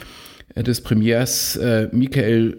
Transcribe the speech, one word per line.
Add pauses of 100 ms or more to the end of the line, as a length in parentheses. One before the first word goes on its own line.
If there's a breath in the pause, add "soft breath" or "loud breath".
(540 loud breath)
äh,
des
Premiers,
äh,
Michael